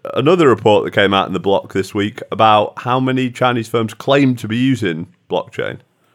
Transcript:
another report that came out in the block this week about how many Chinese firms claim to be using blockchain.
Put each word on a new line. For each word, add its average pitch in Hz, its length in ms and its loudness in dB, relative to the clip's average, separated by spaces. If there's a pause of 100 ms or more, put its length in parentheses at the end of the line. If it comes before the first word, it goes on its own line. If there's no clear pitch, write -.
(140)
another 160 340 4
report 107 380 4
that 87 60 -6
came 101 200 2
out 98 140 2
in 90 80 -8
the 92 60 -2
block 95 340 -2
this 95 220 -4
week 104 260 -4 (100)
about 107 460 2
how 127 220 -2
many 131 320 -2
Chinese 123 360 -2
firms 113 280 -4
claim 135 400 2
to 117 120 -10
be 110 80 -4
using 107 520 -2 (200)
blockchain. - 520 -6 (360)